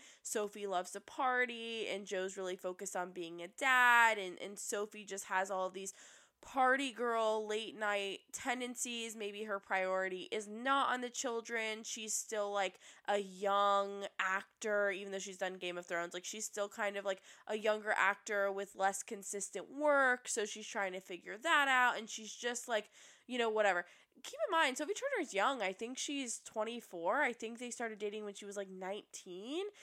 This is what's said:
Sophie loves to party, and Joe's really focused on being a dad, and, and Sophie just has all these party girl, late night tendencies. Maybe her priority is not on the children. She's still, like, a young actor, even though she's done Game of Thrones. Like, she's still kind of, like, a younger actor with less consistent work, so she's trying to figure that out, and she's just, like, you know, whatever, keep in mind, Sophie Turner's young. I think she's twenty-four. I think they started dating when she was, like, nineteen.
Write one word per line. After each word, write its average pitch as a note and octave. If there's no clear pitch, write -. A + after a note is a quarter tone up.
Sophie G#3
loves F#3
to G3
party, A#3+
and G3
Joe's F#3+
really F#3+
focused F#3
on F3+
being E3+
a F3
dad, A#3+
and, F#3
and G3
Sophie G#3+
just G3
has G3
all F#3
these F#3+
party C4
girl, A3
late G#3+
night G3+
tendencies. A#3+
Maybe G#3
her G#3+
priority F#3+
is G#3+
not B3
on B3+
the B3
children. A3+
She's A3
still, G#3
like, G3
a G#3
young G3+
actor, G3+
even G3
though F#3+
she's F#3+
done F#3
Game F3+
of F3
Thrones. E3+
Like, F3+
she's G#3+
still G3+
kind G3+
of, G3
like, F#3+
a G#3+
younger G#3+
actor G3+
with G3
less F#3+
consistent G3+
work, C#4
so G#3
she's G#3+
trying G3
to F#3
figure F#3
that D4
out, B3
and A3
she's A3
just, A#3+
like, G#3+
you B3
know, A#3
whatever, G3+
keep -
in G#4
mind, D4+
Sophie D4+
Turner's A#4
young. A#3
I G3
think A#3
she's C#4
twenty-four. A3
I B3
think A3+
they B3
started A3
dating G#3
when G3+
she G#3
was, G3+
like, G3
nineteen. F#3+